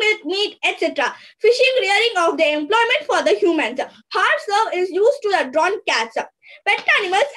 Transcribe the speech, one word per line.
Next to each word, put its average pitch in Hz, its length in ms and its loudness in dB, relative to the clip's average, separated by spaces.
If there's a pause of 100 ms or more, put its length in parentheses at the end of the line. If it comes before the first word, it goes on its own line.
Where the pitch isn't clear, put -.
milk, 427 260 0
meat, 381 360 -4
et 359 160 -2
cetera. 302 360 -2 (260)
Fishing, 494 400 4
rearing 403 380 0
of 330 180 0
the 302 160 2
employment 466 540 0
for 349 160 0
the 302 160 0
humans. 285 420 0 (320)
Horse 587 340 0
serve 403 280 0
is 370 160 -2
used 415 320 2
to 415 80 -2
the 294 200 0
drawn 311 220 0 (160)
cats. 233 280 -2 (500)
Pet 415 220 0 (120)
animals 392 240 0 (120)